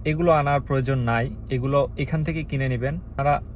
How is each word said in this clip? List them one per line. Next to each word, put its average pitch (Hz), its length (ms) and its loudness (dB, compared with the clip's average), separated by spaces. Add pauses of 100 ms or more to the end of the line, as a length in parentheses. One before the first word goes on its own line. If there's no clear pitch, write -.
এগুলো 156 260 2
আনার 143 300 4
প্রয়োজন 135 380 0
নাই, 117 300 0 (200)
এগুলো 135 380 2 (100)
এখান 156 260 -2
থেকে 156 200 -2
কিনে 135 260 -2
নেবেন। 131 260 -2
আপনারা 143 460 0 (140)